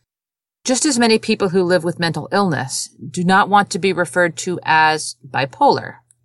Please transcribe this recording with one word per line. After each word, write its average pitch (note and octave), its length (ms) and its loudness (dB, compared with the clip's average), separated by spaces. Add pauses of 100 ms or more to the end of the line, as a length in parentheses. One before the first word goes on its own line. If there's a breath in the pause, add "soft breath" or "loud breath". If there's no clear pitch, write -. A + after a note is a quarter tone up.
(640)
Just B3+ 220 -2
as B3+ 140 0
many A3 180 4
people G#3 320 -2
who F#3 140 0
live F3 200 0
with E3+ 140 -4
mental E3 340 -4
illness F3 580 -2 (200)
do F3+ 140 -6
not F#3+ 260 4
want G3+ 220 2
to G3+ 80 -4
be F#3 140 0
referred F3 440 0
to F3+ 240 -6
as D#3 540 0 (120)
bipolar C3+ 680 0 (300)